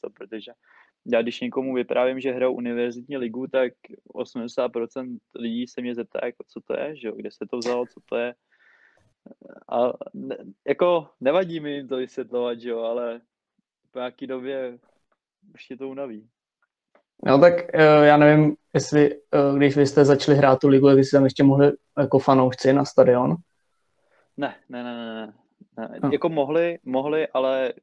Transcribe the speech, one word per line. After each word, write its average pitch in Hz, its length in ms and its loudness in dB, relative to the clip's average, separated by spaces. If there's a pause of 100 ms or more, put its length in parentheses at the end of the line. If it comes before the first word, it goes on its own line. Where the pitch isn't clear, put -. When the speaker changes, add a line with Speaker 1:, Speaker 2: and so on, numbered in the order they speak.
(140)
Speaker 1:
protože 107 380 -16 (540)
já 117 160 0
když 117 200 -6
někomu 131 320 -6
vyprávím, 127 460 -2
že 131 120 -4
hrajou 127 220 -2
univerzitní 120 640 -6
ligu, 123 300 -8
tak 127 260 -2 (340)
osmdesát 120 600 -8
procent 120 520 -10 (140)
lidí 117 320 -8
se - 140 -14
mě 120 140 -8
zeptá, 117 300 -10
jako, - 220 -12
co - 140 -18
to 135 180 -8
je, 147 160 -8
že 120 120 -12
jo, 104 80 -8
kde 107 160 -14
se - 180 -14
to 123 80 -8
vzalo, 123 280 -6
co - 200 -20
to 113 100 -10
je. 120 200 -6 (1400)
A 123 220 -2 (200)
ne, 131 240 -14 (300)
jako, 165 420 -2 (100)
nevadí 170 400 -2
mi 147 120 -10
jim 143 160 -12
to 131 100 -8
vysvětlovat, 120 640 -8
že 120 100 -12
jo, 113 100 -6
ale 117 420 -6 (720)
po 127 80 -14
nějaký 123 280 -12
době 127 520 -10 (720)
už - 120 -20
tě 127 120 -18
to 135 120 -12
unaví. 120 400 -14 (960)
Speaker 2:
No 135 140 4
tak, 175 140 8 (200)
eh, 151 320 6
já 147 120 6
nevím, 151 380 6 (180)
jestli, 147 420 2
eh, 139 420 0
když 139 200 2
vy 139 100 4
jste 139 180 4
začali 139 320 4
hrát 135 220 6
tu 143 80 2
ligu, 139 200 6
jestli 135 300 6
tam 139 60 6
ještě 135 200 2
mohli 139 280 6 (260)
jako 139 220 2
fanoušci 131 540 2
na 139 120 2
stadion? 127 500 4 (1040)
Speaker 1:
Ne, 139 180 -6 (140)
ne, 123 140 -12
ne, 120 120 -12
ne, 113 200 -12
ne. 107 180 -14 (440)
Ne. 113 260 -12
Speaker 2:
Hm. 139 80 -2
Speaker 1:
Jako 147 180 0
mohli, 165 540 -2
mohli, 143 440 -4
ale 131 560 -4